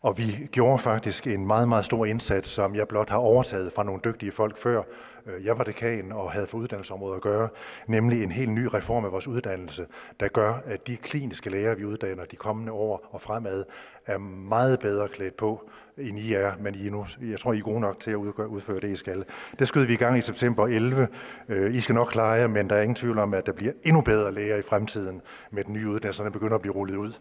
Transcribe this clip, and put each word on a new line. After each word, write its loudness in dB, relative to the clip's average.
Og 0
vi -2
gjorde 6
faktisk 0
en -2
meget, 4
meget 4
stor 0
indsats, -2
som 0
jeg 0
blot 0
har 2
overtaget 4
fra -2
nogle -2
dygtige -4
folk 0
før, 0
øh, -10
jeg 2
var 0
dekan -4
og -6
havde -2
for -8
uddannelsesområdet -6
at -8
gøre, 2
nemlig 4
en -2
helt 0
ny 0
reform 0
af -4
vores -4
uddannelse, -6
der 0
gør, 2
at -8
de -6
kliniske -6
læger, 0
vi -8
uddanner -6
de -18
kommende -6
år -2
og -14
fremad, -4
er -4
meget 0
bedre -2
klædt -8
på, -2
end -8
I -2
er, 2
men -4
I -8
er -4
nu, -6
jeg -6
tror, 0
I 2
er -4
gode -2
nok -2
til -6
at 0
udgøre, -4
udføre -6
det, -4
I -2
skal. -6
Det 4
skød 4
vi 4
i 6
gang 6
i 6
september 2
elleve. 4
Øh, 0
I 2
skal 2
nok 6
klare 2
jer, 6
men 2
der 4
er 6
ingen 2
tvivl 0
om, 2
at 0
der -2
bliver -4
endnu 8
bedre 4
læger -2
i -2
fremtiden -2
med -4
den -8
nye -4
uddannelse, -4
der -4
begynder -2
at 2
blive -4
rullet -2
ud. -6